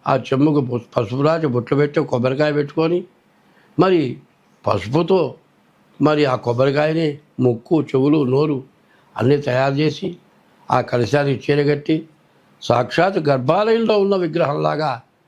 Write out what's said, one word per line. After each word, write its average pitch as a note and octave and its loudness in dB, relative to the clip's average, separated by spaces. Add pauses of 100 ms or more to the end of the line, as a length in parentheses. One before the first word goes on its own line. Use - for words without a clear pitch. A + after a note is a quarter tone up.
ఆ C#3 2
చెంబుకు C#3+ 2
పసు-, A#2+ -6
పసుపు B2 -2
రాసి D#3+ 0
బొట్లు B2 -2
పెట్టి, D3 0
కొబ్బరికాయ C3 0
పెట్టుకొని, D#3+ -2 (760)
మరి E3+ 2 (480)
పసుపుతో C#3 0 (680)
మరి D3 4
ఆ B2+ 0
కొబ్బరికాయని C#3+ 0 (220)
ముక్కు, B2+ 0
చెవులు, C#3+ 2
నోరు C3+ -2 (540)
అన్నీ C3 4
తయారు C#3 0
చేసి, D#3 -2 (540)
ఆ B2+ 0
కలశానికి C3 0
చీరగట్టి, D3 0 (520)
సాక్షాత్ E3 0
గర్భాలయంలో G3 2
ఉన్న G3 2
విగ్రహంలాగా D3+ -2 (260)